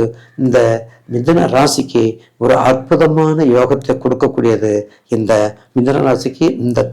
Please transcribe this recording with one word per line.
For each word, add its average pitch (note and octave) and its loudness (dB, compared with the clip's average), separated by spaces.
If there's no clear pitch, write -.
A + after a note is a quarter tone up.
இந்த B2+ 2
மிதுன C#3 0
ராசிக்கு C3+ 0
ஒரு B2 4
அற்புதமான D#3 0
யோகத்தை C3 0
கொடுக்கக்கூடியது. A#2 0
இந்த A2 -2
மிதுன C#3 0
ராசிக்கு B2+ -2
இந்த A#2+ -2